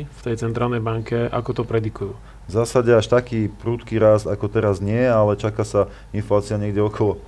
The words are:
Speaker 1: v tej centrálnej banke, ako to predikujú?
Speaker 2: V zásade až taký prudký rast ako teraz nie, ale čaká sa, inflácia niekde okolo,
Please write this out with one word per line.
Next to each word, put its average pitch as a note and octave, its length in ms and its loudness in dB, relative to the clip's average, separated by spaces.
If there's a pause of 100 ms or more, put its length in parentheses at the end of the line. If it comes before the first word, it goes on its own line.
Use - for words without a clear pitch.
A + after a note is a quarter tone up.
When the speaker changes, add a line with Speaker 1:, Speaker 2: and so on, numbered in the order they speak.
Speaker 1:
v - 180 -16
tej A#2+ 140 -4
centrálnej A#2 420 -2
banke, A2+ 480 -2
ako A#2+ 260 -4
to A#2 120 -4
predikujú? A2 500 -4 (300)
Speaker 2:
V - 80 -12
zásade A#2 400 2
až A2 160 6
taký A#2 400 0
prudký A#2 480 -6
rast G#2+ 300 4
ako G2+ 260 -4
teraz G#2+ 240 2
nie, G2+ 240 -2
ale A2 340 4
čaká G#2+ 280 -4
sa, G#2 180 0 (300)
inflácia G#2 500 -2
niekde G#2 220 -2
okolo, G#2 340 0 (120)